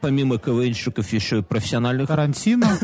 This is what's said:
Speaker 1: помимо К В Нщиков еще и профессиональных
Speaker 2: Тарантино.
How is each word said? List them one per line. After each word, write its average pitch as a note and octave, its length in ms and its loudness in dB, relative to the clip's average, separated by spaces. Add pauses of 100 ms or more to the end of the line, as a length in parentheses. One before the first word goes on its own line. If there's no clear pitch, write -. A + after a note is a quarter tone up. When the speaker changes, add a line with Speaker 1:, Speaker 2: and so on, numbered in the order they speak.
Speaker 1:
помимо C3+ 380 2
К - 120 -6
В A#2+ 100 2
Нщиков A#2 520 -2
еще A2 240 0
и G#2 40 0
профессиональных B2 680 -2
Speaker 2:
Тарантино. F#3 760 2